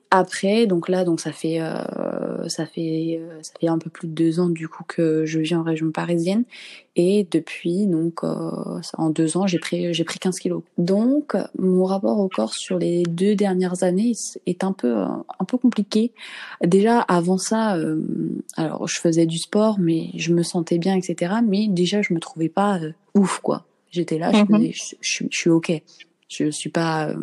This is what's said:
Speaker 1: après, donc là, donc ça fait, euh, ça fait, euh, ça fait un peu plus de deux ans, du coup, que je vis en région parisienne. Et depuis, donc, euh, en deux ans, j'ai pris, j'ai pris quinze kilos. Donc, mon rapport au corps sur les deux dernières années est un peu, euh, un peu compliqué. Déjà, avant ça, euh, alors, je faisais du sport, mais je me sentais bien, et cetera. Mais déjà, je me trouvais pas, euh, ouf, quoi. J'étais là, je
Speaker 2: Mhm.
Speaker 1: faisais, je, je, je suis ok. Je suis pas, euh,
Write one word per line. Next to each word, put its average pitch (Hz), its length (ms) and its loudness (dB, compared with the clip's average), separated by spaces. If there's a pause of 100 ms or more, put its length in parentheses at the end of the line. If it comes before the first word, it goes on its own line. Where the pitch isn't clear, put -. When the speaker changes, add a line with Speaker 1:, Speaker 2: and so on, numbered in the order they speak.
(160)
Speaker 1:
après, 196 520 2
donc 175 220 0
là, 185 160 0
donc 165 140 2
ça 156 120 -6
fait, 160 280 -4
euh, - 880 -6
ça 170 200 -6
fait, 165 520 -4
euh, 165 220 -14
ça - 180 -18
fait 165 80 2
un 165 120 2
peu 165 100 -6
plus - 180 -10
de 160 60 -8
deux 165 260 2
ans, 175 100 4
du 160 180 -2
coup, - 200 -16
que 156 380 0
je 160 140 -2
vis 160 160 0
en 165 80 0
région 160 280 0
parisienne. 170 520 0 (520)
Et 190 360 4
depuis, 175 560 0
donc, 165 360 0
euh, 165 560 -6 (160)
en 160 140 0
deux 160 280 0
ans, 190 100 2
j'ai 175 100 2
pris, 175 340 -2
j'ai 165 120 0
pris - 160 -6
quinze 185 200 -2
kilos. 170 220 -2 (160)
Donc, 220 580 2 (220)
mon 185 280 4
rapport 202 340 0
au 190 100 2
corps 214 240 -2
sur - 240 -4
les 170 260 0
deux 175 320 2
dernières 185 460 0
années 190 300 2 (340)
est 180 180 -4
un 190 80 0
peu, 233 280 -2
euh, 95 60 0 (340)
un 185 60 -2
peu 254 120 -2
compliqué. 220 540 2 (520)
Déjà, 202 360 6
avant 180 400 2
ça, 220 380 0
euh, 156 220 -2 (560)
alors, - 320 -4
je - 120 -6
faisais 165 260 4
du 165 140 -2
sport, 214 400 2
mais 165 360 0
je 165 160 -2
me 170 120 4
sentais 170 340 0
bien, 190 180 2
et 185 60 2
cetera. 180 400 -2
Mais 214 260 2
déjà, 185 360 2
je 196 100 -2
me 165 60 0
trouvais 165 300 -4
pas, 196 300 2
euh, 160 120 -6 (240)
ouf, 196 240 4
quoi. - 260 -2 (240)
J'étais 165 300 -2
là, 175 120 0
je 208 120 6
Speaker 2:
Mhm. 202 40 4
Speaker 1:
faisais, 214 260 4
je, - 280 -12
je, - 300 -4
je - 80 -6
suis - 100 2
ok. 165 220 2 (560)
Je 151 240 -4
suis 151 180 -8
pas, 160 400 0
euh, - 140 -6